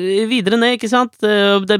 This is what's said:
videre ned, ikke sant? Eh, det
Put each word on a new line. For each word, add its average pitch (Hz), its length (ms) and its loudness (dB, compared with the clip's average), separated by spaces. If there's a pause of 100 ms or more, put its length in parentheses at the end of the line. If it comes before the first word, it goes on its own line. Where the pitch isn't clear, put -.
(320)
videre 226 240 0
ned, 240 220 0
ikke 226 100 -6
sant? 247 320 -2
Eh, 202 480 2
det 208 120 2